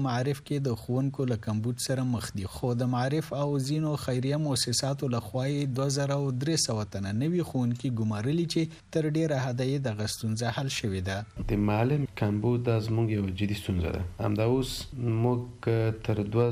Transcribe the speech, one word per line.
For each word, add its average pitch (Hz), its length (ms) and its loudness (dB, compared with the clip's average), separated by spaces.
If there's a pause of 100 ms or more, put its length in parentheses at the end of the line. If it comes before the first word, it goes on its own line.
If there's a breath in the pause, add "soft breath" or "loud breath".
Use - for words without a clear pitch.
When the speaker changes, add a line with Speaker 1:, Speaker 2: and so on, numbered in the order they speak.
Speaker 1:
معارف 131 400 2
کې 143 240 -2
د 117 160 0
ښوونکو 135 480 0
له 113 100 2
کمبود 113 420 -2
سره 131 280 0
مخ 110 260 -2
دي، 95 160 -4
خو 131 160 -2 (100)
د 127 140 2
معارف 135 340 0 (120)
او 143 260 0
ځینو 151 260 0 (120)
خیریه 135 420 0
مؤسساتو 135 680 0
له 117 100 2
خوا 127 180 -2
یې 143 360 0
دوه 139 80 2 (100)
زره 139 240 0
او 139 100 0
درې 143 320 0
سوه 107 220 -2 (100)
تنه 98 240 -4
نوي 165 300 2
ښوونکي 123 500 0
ګمارلي 113 540 0
چې 165 80 2 (340 loud breath)
تر 156 140 2
ډیره 151 340 2
حده 127 240 0
یې 139 220 0
دغه 107 260 -2
ستونزه 117 420 -2
حل 135 200 -2
شوې 95 320 0
ده. 98 420 -6
Speaker 2:
د 104 160 2
معلم 127 400 2 (140)
کمبود 113 480 2
دا 113 180 4
زموږ 113 200 2 (100)
یوه 95 260 0
جدي 104 180 0
ستونزه 85 360 0
ده. 92 40 -2 (240)
همدا 107 300 2
اوس 131 180 -2 (240)
موږ 117 1120 0
تر 107 140 2
دوه 113 280 4